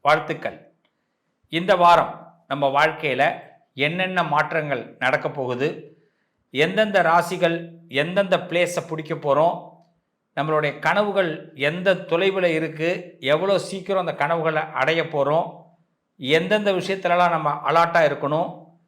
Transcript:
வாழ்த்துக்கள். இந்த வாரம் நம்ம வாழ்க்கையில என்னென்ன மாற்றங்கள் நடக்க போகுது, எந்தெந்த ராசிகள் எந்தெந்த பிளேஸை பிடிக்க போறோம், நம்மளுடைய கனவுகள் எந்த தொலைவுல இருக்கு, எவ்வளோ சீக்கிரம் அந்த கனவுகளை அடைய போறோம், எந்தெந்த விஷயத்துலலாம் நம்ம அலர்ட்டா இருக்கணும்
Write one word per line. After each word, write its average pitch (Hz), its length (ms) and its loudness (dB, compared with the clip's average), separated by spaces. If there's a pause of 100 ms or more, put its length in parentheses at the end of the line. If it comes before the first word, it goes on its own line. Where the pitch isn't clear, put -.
வாழ்த்துக்கள். 151 520 0 (960)
இந்த 185 220 0
வாரம் 175 400 6 (320)
நம்ம 143 240 -2
வாழ்க்கையில 143 520 2 (540)
என்னென்ன 180 460 -2
மாற்றங்கள் 151 600 -2 (140)
நடக்க 131 320 0
போகுது, 135 400 -4 (840)
எந்தெந்த 190 500 2
ராசிகள் 170 520 2 (460)
எந்தெந்த 185 340 0 (140)
பிளேஸை 170 340 0
பிடிக்க 156 320 -8
போறோம், 147 400 2 (800)
நம்மளுடைய 151 420 0
கனவுகள் 190 520 0 (360)
எந்த 180 260 0 (160)
தொலைவுல 185 360 0 (120)
இருக்கு, 156 320 -2 (420)
எவ்வளோ 185 240 2 (120)
சீக்கிரம் 190 360 -4
அந்த 156 120 -4
கனவுகளை 156 480 0 (180)
அடைய 160 200 2 (120)
போறோம், 151 340 2 (720)
எந்தெந்த 185 540 2
விஷயத்துலலாம் 180 640 2
நம்ம 151 160 0 (180)
அலர்ட்டா 170 400 4
இருக்கணும் 147 400 -2 (380)